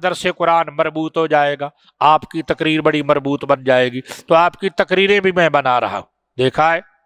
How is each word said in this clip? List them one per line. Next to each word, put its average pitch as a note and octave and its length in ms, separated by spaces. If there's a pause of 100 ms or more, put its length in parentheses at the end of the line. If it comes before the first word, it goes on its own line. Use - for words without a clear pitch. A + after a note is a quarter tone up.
درس F3+ 240 (120)
قرآن E3 280
مربوط D#3 500
ہو E3 100
جائے D3 340
گا، C#3+ 100 (300)
آپ D#3 220
کی E3 200
تقریر D#3 380
بڑی D3+ 220
مربوط C#3+ 420
بن C3+ 200
جائے B2+ 240
گی۔ B2 120
تو - 340
آپ E3+ 220
کی F#3+ 140
تقریریں G3 500
بھی F#3+ 120
میں F3 160
بنا C3 320
رہا G#2 160
ہوں، F#2 100 (320)
دیکھا D#3 340
ہے؟ E3+ 80 (260)